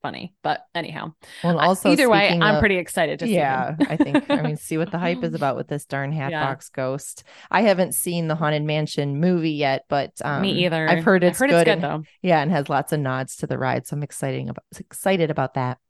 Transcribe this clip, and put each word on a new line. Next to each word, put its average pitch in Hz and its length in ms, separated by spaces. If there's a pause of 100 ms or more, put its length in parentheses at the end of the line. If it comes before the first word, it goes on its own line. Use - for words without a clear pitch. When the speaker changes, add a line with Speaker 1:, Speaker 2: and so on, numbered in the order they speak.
Speaker 1:
funny, - 320 (100)
but - 180 (120)
anyhow. 160 400 (300)
Speaker 2:
Well, 170 100
and 156 80
Speaker 1:
I, 151 60
Speaker 2:
also 190 240
Speaker 1:
either 285 180
way, 202 200
Speaker 2:
speaking 175 140
Speaker 1:
I'm 208 120
Speaker 2:
of 196 40
Speaker 1:
pretty 196 180
excited 165 420
to - 80
see 220 60
Speaker 2:
Yeah, 135 440
Speaker 1:
them. 277 120
Speaker 2:
I 160 80
think, 262 320
I - 120
mean, 151 160
Speaker 1:
<laughs> - 0
Speaker 2:
see - 220
what 170 120
the 165 80
hype 175 240
is 165 120
about 143 200
with - 120
this 143 180
darn 139 260
Speaker 1:
Yeah. 147 180
Speaker 2:
Hatbox 147 400
Ghost. 135 540 (280)
I 185 100
haven't 190 320
seen 170 340
the 156 80
Haunted 151 280
Mansion 151 560
movie 170 320
yet, 143 380
but, 139 240 (100)
um, 147 200
Speaker 1:
Me 190 220
either. 160 240
Speaker 2:
I've 165 140
heard 185 200
Speaker 1:
I've 180 80
Speaker 2:
it's - 80
Speaker 1:
heard 269 120
it's 170 80
Speaker 2:
good 170 60
Speaker 1:
good, 220 80
Speaker 2:
and 175 100
Speaker 1:
though. 156 200 (200)
Speaker 2:
yeah, 170 180
and 151 100
has 143 180
lots 143 240
of 156 60
nods 131 380
to 151 100
the 131 120
ride, 127 280
so - 80
I'm 147 80
exciting 131 460
about, 135 140 (160)
excited 175 520
about 139 240
that. 127 220 (120)